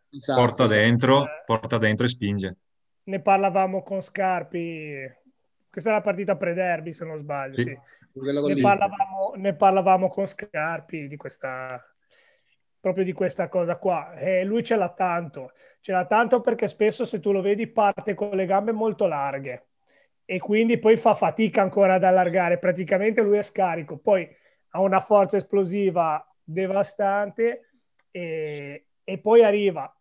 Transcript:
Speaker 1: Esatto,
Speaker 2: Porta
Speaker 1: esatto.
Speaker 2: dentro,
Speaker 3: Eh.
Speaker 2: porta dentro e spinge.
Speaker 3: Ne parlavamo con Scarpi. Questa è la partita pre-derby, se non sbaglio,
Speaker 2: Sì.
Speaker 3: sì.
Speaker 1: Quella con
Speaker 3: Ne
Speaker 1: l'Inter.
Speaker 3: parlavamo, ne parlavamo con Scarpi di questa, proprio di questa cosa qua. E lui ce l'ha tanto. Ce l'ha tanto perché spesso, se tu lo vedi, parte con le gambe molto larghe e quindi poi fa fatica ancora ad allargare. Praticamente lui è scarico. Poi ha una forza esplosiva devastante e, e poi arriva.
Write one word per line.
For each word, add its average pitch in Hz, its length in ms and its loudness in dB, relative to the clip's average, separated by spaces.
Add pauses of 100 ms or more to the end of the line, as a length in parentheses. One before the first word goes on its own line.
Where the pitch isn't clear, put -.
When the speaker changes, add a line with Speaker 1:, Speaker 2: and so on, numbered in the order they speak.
(100)
Speaker 1:
Esatto, 135 300 -2
Speaker 2:
Porta 123 240 2
Speaker 1:
esatto. 107 160 4
Speaker 2:
dentro, 123 440 4
Speaker 3:
Eh. 147 40 -8 (180)
Speaker 2:
porta 113 320 -2
dentro 107 280 2
e - 20 2
spinge. 101 480 -6 (480)
Speaker 3:
Ne 196 160 -8
parlavamo 190 640 0
con 196 180 -8
Scarpi. 165 1160 -6 (500)
Questa 185 200 -4
è - 40 2
la 208 80 0
partita 196 340 -2
pre-derby, 170 560 -4
se 170 140 -14
non 156 140 -10
sbaglio, 139 340 -8
Speaker 2:
Sì. 127 80 0
Speaker 3:
sì. 127 160 -8 (340)
Speaker 1:
Quella 139 280 -4
con 143 100 0
Speaker 3:
Ne 143 60 0
Speaker 1:
l'Inter. 196 200 4
Speaker 3:
parlavamo, 196 600 -4
ne 196 180 -2
parlavamo 190 560 4
con 196 160 -4
Scarpi 160 840 -8
di 147 80 -16
questa, 131 680 -12 (960)
proprio 185 260 -2
di 180 100 -4
questa 175 340 -4
cosa 175 280 -2
qua. 170 420 -4
E 185 260 0
lui 220 180 -2
ce 233 140 0
l'ha 180 140 0
tanto. 170 640 -6 (280)
Ce 196 120 -8
l'ha 180 120 0
tanto 233 380 2
perché 226 260 0
spesso, - 380 -2
se 208 140 -6
tu 202 120 0
lo 196 80 0
vedi, 202 280 0
parte 208 440 0
con 202 240 -4
le 190 80 0
gambe 202 280 0
molto 214 340 0
larghe 139 640 -6 (580)
e 185 120 -4
quindi 226 400 2
poi 220 200 6
fa 220 160 4
fatica 220 480 2
ancora 196 320 4
ad 185 100 2
allargare. 180 540 4
Praticamente 190 640 0
lui 208 160 4
è 202 40 -2
scarico. 165 540 -4
Poi 185 320 0 (460)
ha 170 60 -2
una 190 200 2
forza 202 380 4
esplosiva 180 840 0 (200)
devastante 196 1300 -4 (400)
e, 151 800 -10 (140)
e 190 160 -8
poi 233 240 8
arriva. 202 480 2 (100)